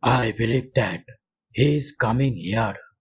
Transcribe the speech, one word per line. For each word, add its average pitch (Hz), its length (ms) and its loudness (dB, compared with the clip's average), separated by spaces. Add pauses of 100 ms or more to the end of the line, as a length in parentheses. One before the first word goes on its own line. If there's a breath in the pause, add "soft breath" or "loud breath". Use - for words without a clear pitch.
I 120 280 2
believe 113 440 0
that 95 280 0 (500)
he 147 240 2
is 143 140 -4
coming 123 440 0
here. 101 400 -2 (260)